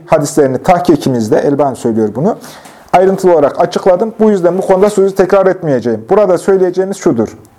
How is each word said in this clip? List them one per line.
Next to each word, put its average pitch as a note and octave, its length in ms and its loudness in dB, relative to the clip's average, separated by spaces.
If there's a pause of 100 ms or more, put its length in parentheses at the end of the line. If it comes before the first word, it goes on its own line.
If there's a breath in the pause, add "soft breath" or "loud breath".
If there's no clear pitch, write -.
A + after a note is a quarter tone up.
hadislerini C#3+ 520 0
tahkikimizde, C#3+ 800 0
Elbani C#3+ 380 -2
söylüyor A2 380 -2
bunu, F3 220 -2 (560 loud breath)
ayrıntılı F#3+ 400 2
olarak D3 280 2
açıkladım. F#3+ 600 0
Bu A3 100 4
yüzden F3+ 280 0
bu F#3+ 40 -2
konuda F#3+ 280 2
sözü F#3+ 240 0
tekrar F#3+ 320 2
etmeyeceğim. B2 640 -2
Burada F#3+ 280 2
söyleyeceğimiz F#3+ 580 -2
şudur. A2+ 400 -2 (220)